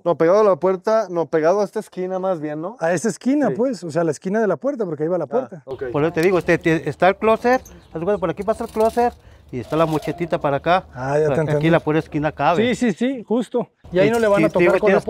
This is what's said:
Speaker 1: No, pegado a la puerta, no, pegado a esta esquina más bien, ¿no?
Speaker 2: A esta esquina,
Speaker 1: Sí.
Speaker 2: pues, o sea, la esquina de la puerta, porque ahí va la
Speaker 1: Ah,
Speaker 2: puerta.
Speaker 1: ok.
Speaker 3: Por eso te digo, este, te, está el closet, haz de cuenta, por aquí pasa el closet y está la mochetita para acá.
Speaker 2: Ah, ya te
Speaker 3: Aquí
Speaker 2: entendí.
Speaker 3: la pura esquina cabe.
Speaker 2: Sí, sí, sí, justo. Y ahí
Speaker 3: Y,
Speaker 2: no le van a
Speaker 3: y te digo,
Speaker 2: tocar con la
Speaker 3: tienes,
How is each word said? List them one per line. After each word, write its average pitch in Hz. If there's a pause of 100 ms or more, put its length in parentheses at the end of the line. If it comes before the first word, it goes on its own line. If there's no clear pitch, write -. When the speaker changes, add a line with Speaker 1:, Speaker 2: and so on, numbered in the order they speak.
Speaker 1:
No, 170
pegado 175
a 220
la 185
puerta, 190
no, 165
pegado 170
a 202
esta 190
esquina 185
más 185
bien, 151
¿no? 208
Speaker 2:
A 165
esta 185
esquina, 269
Speaker 1:
Sí. 196
Speaker 2:
pues, 226
o 165
sea, 165
la 160
esquina 196
de 220
la 175
puerta, 240
porque 151
ahí 165
va 180
la 156
Speaker 1:
Ah, -
Speaker 2:
puerta. 233
Speaker 1:
ok. 127
Speaker 3:
Por 143
eso 165
te 160
digo, 185
este, 170
te, 160
está 175
el 196
closet, 233
haz -
de 170
cuenta, 202
por 170
aquí 180
pasa 214
el 220
closet 226 (380)
y 127
está 151
la 165
mochetita 160
para 139
acá. 180
Speaker 2:
Ah, 131
ya 156
te 143
Speaker 3:
Aquí 151
Speaker 2:
entendí. 151
Speaker 3:
la 165
pura 151
esquina 151
cabe. 175
Speaker 2:
Sí, -
sí, 240
sí, 247
justo. 233 (220)
Y 170
ahí 202
Speaker 3:
Y, -
Speaker 2:
no 233
le 220
van 202
a -
Speaker 3:
y 165
te 190
digo, 175
Speaker 2:
tocar 185
con 202
la 180
Speaker 3:
tienes, -